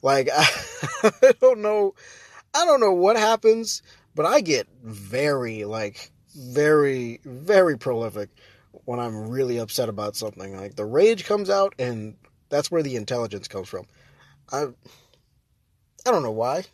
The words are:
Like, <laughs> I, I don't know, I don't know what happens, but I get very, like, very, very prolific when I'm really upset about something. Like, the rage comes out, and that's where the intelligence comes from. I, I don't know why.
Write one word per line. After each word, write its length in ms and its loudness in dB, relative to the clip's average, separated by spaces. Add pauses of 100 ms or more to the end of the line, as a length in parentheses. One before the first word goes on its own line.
Like, 280 2
<laughs> 60 0
I, 100 4 (580)
I 360 6
don't 200 4
know, 340 0 (600)
I 100 2
don't 160 4
know 120 4
what 240 4
happens, 680 2 (320)
but 120 0
I 140 4
get 260 -2 (160)
very, 800 -6
like, 460 -10 (240)
very, 920 0
very 540 2
prolific 520 -6 (540)
when 160 -6
I'm 280 -8
really 300 -2
upset 320 -4
about 260 -8
something. 400 -10
Like, 200 -14
the 100 -6
rage 380 2
comes 260 -2
out, 280 0
and 380 -8 (320)
that's 220 -2
where 120 0
the 140 -6
intelligence 520 -6
comes 200 -12
from. 160 -12 (680)
I, 160 -4 (1400)
I 40 2
don't 120 2
know 100 -4
why. 420 -4